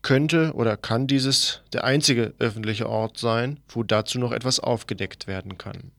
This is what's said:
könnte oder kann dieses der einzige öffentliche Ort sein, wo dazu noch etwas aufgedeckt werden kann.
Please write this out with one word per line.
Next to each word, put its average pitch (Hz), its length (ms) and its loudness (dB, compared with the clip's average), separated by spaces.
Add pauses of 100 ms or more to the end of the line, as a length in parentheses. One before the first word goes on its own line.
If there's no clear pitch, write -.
könnte 156 500 4
oder 113 240 2
kann 120 300 0
dieses 135 560 0 (100)
der - 120 -2
einzige 127 540 2
öffentliche 110 480 -2
Ort 110 300 -2
sein, 120 520 0
wo 117 140 -4
dazu 107 360 0
noch 120 140 0
etwas 127 280 0
aufgedeckt - 680 -4
werden 95 300 -6
kann. - 420 -14